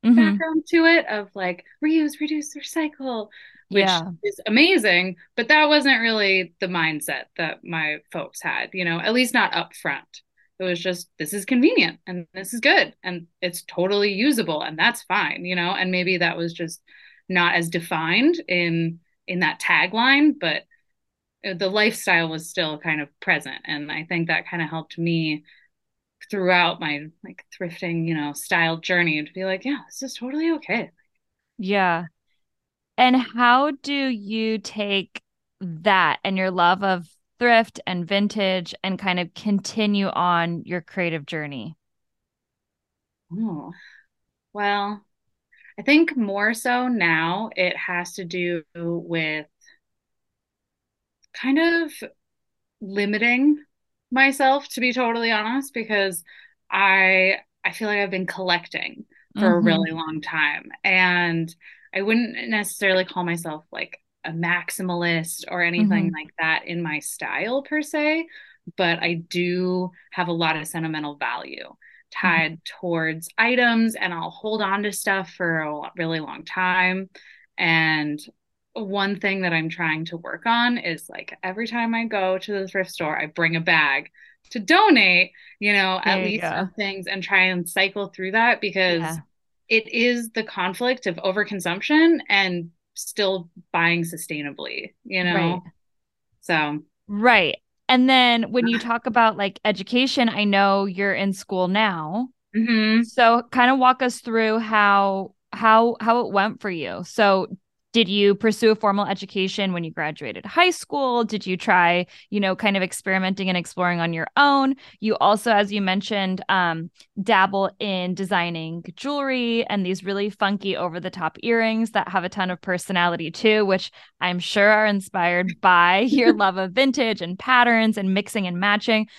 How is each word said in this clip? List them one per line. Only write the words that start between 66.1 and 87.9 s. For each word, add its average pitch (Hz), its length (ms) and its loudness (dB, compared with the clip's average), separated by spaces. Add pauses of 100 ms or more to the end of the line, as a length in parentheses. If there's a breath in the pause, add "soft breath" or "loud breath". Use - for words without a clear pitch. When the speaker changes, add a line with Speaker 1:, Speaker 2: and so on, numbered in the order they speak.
Speaker 2:
like 156 140 -12 (100)
that 160 280 -2
in 170 160 -6
my 151 160 -4
style 214 640 -6
per 302 180 -4
se, 311 460 -2 (500 loud breath)
but 170 260 0
I 170 120 -2
do 180 760 -2 (220 soft breath)
have 175 160 -2
a 170 40 -2
lot 165 240 0
of 156 120 -8
sentimental 156 480 -6
value 117 520 -8 (560 soft breath)
Speaker 1:
Mm-hmm. 170 200 4
Speaker 2:
tied 160 200 -8
towards 165 640 -6 (100)
items, 233 560 2
and 190 180 -4
I'll 165 180 -8
hold 214 320 -6
on 196 200 -2
to 208 100 -4
stuff 190 400 -4
for 165 280 -2
a 151 140 -6
lo-, 147 220 -10
really 165 240 -4
long - 240 -12
time. 185 640 0 (480 loud breath)
And 156 640 0 (540)
one 202 440 -4
thing 196 240 -2
that 170 100 0
I'm 160 160 -2
trying 160 380 -4
to 170 120 -12
work - 260 -12
on 240 320 2
is, - 320 -8
like, - 340 -16
every 196 240 -6
time 226 280 -4
I 226 100 -2
go 190 340 0
to 208 140 -8
the 190 160 -6
thrift 185 220 -2
store, 156 280 -6
I 156 80 -4
bring 165 300 -2
a 165 40 0
bag 151 500 0 (400 soft breath)
to 240 80 -8
donate, 208 720 6 (280 loud breath)
you 208 120 2
know, 190 320 2
Speaker 1:
There 185 100 2
Speaker 2:
at 190 80 0
Speaker 1:
you 185 100 -2
Speaker 2:
least 214 80 -4
Speaker 1:
go. 175 280 -4
Speaker 2:
of - 80 -14
things 196 300 -6
and 190 160 -6
try 190 220 4
and 180 240 -2
cycle 196 400 -2